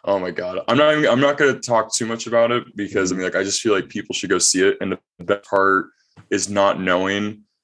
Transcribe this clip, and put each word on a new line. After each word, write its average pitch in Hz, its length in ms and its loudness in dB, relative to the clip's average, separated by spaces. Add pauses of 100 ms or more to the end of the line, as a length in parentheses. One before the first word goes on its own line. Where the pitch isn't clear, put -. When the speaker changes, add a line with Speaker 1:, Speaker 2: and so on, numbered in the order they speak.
Speaker 1:
oh 101 140 0
my 90 140 -6
God! 90 260 -6 (100)
I'm 120 100 2
not 151 180 4
even, 151 120 2
I'm 120 120 2
not 143 180 2
gonna 135 220 2
talk 113 340 0
too 117 120 -4
much 113 200 -6
about 117 240 2
it, 120 140 -2 (120)
because, 98 360 -2
I - 20 -4
Speaker 2:
Mm-hmm. 92 80 -4
Speaker 1:
mean, 90 100 -4
like, 87 80 -2
I 98 40 0
just 98 160 -4
feel 110 120 0
like 95 160 -2
people - 260 -10
should 95 160 -4
go 92 80 2
see 92 280 2
it. 101 140 2
And 95 120 -4 (260)
the 87 60 -18
best 101 240 -2
part 98 380 2 (440)
is 98 200 -2
not 98 300 2
knowing 98 640 -2 (220)